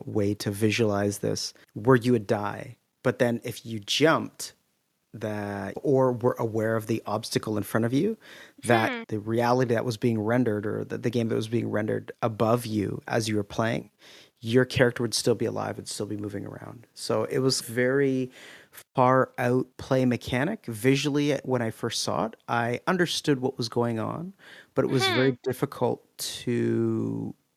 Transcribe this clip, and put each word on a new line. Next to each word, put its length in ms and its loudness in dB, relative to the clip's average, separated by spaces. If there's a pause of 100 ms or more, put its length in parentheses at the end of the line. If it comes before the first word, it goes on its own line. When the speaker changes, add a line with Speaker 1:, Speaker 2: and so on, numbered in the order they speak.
Speaker 1:
way 300 0
to 160 -4
visualize 680 2
this, 340 -4 (200)
where 220 4
you 160 2
would 160 2
die. 500 -4 (260)
But 140 0
then 260 2
if 220 -10
you 140 -8
jumped, 720 0 (600)
that, 680 -6
or 300 2
were 260 0
aware 380 0
of 120 -4
the 180 0
obstacle 520 -4
in 60 -2
front 220 -2
of 80 -2
you, 240 0 (460)
that 300 4
Speaker 2:
Hmm. 140 -8
Speaker 1:
the 120 -4
reality 540 2
that 120 0
was 120 -4
being 220 2
rendered, 460 2
or 200 -4
the, 120 -8
the 120 -2
game 200 0
that 60 -2
was 120 -2
being 220 -2
rendered 420 -2 (100)
above 440 2
you 420 -2
as 200 0
you 80 0
were 80 0
playing, 460 -4 (500)
your 260 4
character 360 4
would 140 -2
still 180 2
be 120 -2
alive 340 -4
and 80 -12
still 180 -6
be 120 -8
moving 280 -8
around. 480 -14
So 320 -2
it 140 -2
was 220 2
very 680 0 (680)
far 440 6
out 260 2 (120)
play 280 2
mechanic. 600 0
Visually, 640 2 (100)
when 200 0
I 80 -2
first 320 -6
saw 220 -2
it, 100 -8 (120)
I 380 -2
understood 540 0
what 180 -4
was 120 -4
going 300 0
on, 340 -6 (420)
but 100 2
it 40 2
was 180 2
very 240 2
Speaker 2:
Hmm. 120 -2
Speaker 1:
difficult 600 -2 (140)
to 1160 -2 (240)